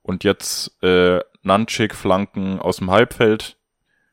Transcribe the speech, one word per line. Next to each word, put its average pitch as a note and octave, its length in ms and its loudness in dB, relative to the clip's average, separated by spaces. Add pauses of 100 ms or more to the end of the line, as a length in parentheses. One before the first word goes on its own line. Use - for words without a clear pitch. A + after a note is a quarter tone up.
und F#2+ 200 -8
jetzt, - 600 -4
äh, F2+ 340 4 (240)
Nanchik, G#2 540 0
Flanken F#2+ 640 -2
aus F2+ 160 -2
dem F#2 160 -4
Halbfeld, A2 640 2 (560)